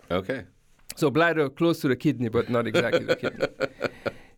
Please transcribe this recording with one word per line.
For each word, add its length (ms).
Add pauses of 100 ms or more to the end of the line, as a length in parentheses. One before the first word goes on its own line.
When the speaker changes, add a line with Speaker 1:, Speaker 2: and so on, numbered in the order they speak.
(120)
Speaker 1:
Okay. 320 (520)
Speaker 2:
So 140
bladder 400
close 320
to 60
the 80
kidney, 340
but 200
not 180
exactly 380
the 100
kidney. 360
Speaker 1:
<laughs> 40 (840)